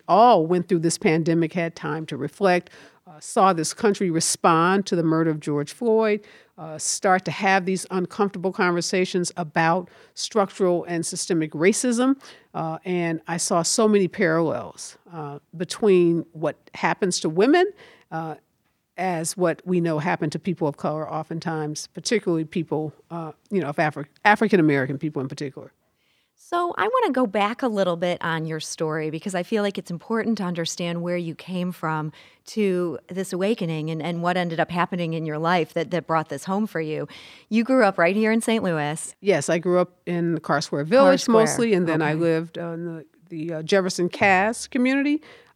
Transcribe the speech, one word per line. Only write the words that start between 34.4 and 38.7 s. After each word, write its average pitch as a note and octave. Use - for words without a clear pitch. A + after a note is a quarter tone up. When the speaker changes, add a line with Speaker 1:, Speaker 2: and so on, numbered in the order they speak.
Speaker 2:
up D#3
happening E3+
in D#3+
your D3+
life E3
that, D#3+
that E3+
brought D#3+
this C#3
home G3+
for E3+
you. D3+
You A3+
grew C4
up G3
right F3+
here A3
in A3+
Saint A3+
Louis. D#3